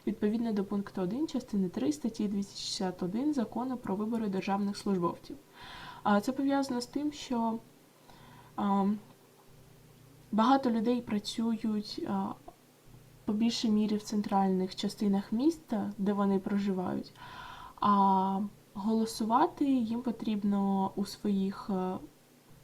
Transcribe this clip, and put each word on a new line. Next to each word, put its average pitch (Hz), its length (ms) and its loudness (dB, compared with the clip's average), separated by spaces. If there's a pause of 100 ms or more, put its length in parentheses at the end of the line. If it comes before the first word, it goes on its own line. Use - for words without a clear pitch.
відповідно 226 460 0
до 202 120 0
пункту 196 380 -4
один 240 260 -2
частини 202 400 0
три 254 240 -2
статті 214 360 -2
двісті 196 340 -6
шістдесят 180 400 -4
один 240 320 0
Закону 247 420 -2
про 196 200 -4
вибори 220 320 -2
державних 196 480 -2
службовців. - 600 -2 (640)
А, 208 180 4
це 254 120 -2
пов'язано 277 480 0
з 247 60 -6
тим, 294 260 -2
що, 226 460 -2 (1000)
а, 196 300 4 (1500)
багато 254 380 4
людей 233 300 2
працюють, 220 1080 -4
а, 196 260 -2 (920)
по 208 80 -2
більшій 226 380 2
мірі 214 260 4
в 208 60 -2
центральних 196 760 2
частинах 202 560 0
міста, 220 640 0
де 202 140 2
вони 196 260 4
проживають, 196 760 -2 (680)
а 196 600 4 (340)
голосувати 226 880 2
їм 247 380 2
потрібно 202 960 0
у 196 80 0
своїх, 196 640 -2
е, 185 280 -2 (640)